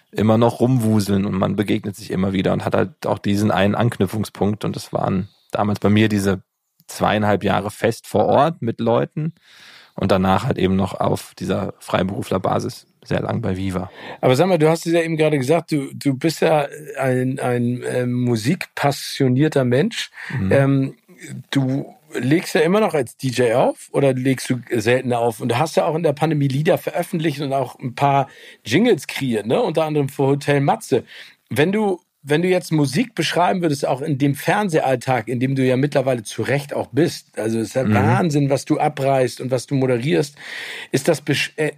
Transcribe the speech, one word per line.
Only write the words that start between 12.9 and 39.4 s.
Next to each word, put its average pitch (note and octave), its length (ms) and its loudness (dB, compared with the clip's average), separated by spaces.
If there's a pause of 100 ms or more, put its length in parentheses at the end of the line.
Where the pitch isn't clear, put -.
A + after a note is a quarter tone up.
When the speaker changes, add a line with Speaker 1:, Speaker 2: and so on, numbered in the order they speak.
Speaker 1:
sehr G2 160 -2
lang G#2+ 220 -4
bei G2 140 -4
Viva. F#2 340 -6 (300)
Speaker 2:
Aber B2+ 160 4
sag E3 100 4
mal, F3+ 120 2
du D3+ 100 4
hast E3 180 0
es E3 60 -2
ja E3+ 100 2
eben E3 140 -2
gerade D3+ 220 2
gesagt, D#3+ 340 0
du, C#3 200 -2
du C3+ 220 -2
bist D3+ 260 -2
ja D#3 280 2 (320)
ein, C3 400 -2
ein, B2 420 -2
äh, B2 240 -4
musikpassionierter B2+ 1600 0
Mensch. C#3+ 480 0 (260)
Speaker 1:
Mhm. F#2+ 140 0
Speaker 2:
Ähm, C#3 420 2 (560)
du C3+ 460 -2 (200)
legst C3+ 380 0
ja E3 60 4
immer F3+ 180 4
noch G#3+ 160 2
als C3 220 -2
D C3+ 120 -6
J A#2+ 280 2
auf A3 340 2
oder C#3 220 4
legst B2+ 360 0
du B2+ 120 -2 (100)
seltener A#2+ 480 0
auf? A#2 220 -2
Und B2+ 80 -2
du - 100 0
hast D#3 180 -2
ja F3+ 80 4
auch D#3+ 120 0
in E3+ 80 -2
der D3+ 80 2
Pandemie D3+ 340 0
Lieder D3 320 2
veröffentlicht D#3+ 600 -4
und C3+ 120 -4
auch C3+ 280 -4
ein B2 160 -10
paar C#3 320 2 (360)
Jingles F3 440 2
kreiert, A2+ 380 -2
ne? D#3+ 140 0
Unter E3 240 0
anderem D3 240 0
für C#3+ 140 -4
Hotel C#3+ 380 2
Matze. - 420 0 (480)
Wenn D3+ 220 2
du, G3+ 280 0 (220)
wenn D3 180 0
du F3+ 80 0
jetzt F3+ 220 0
Musik D#3 460 0
beschreiben F3 460 0
würdest, D3+ 220 0
auch D3 160 -2
in D3 180 -2
dem C#3+ 180 2
Fernsehalltag, C3+ 880 0
in A#2+ 140 -4
dem C3 160 0
du C3+ 80 2
ja B2+ 120 4
mittlerweile C3+ 460 0
zu - 200 -8
Recht C#3+ 300 -2
auch G#2+ 200 -4
bist, - 440 -2
also A2+ 220 -2
es A2 100 -2
ist - 60 -14
ja C3 80 0
Speaker 1:
Mhm. G#2+ 120 2
Speaker 2:
Wahnsinn, D3 540 2
was C3+ 160 0
du D3 140 0
abreißt C3+ 640 0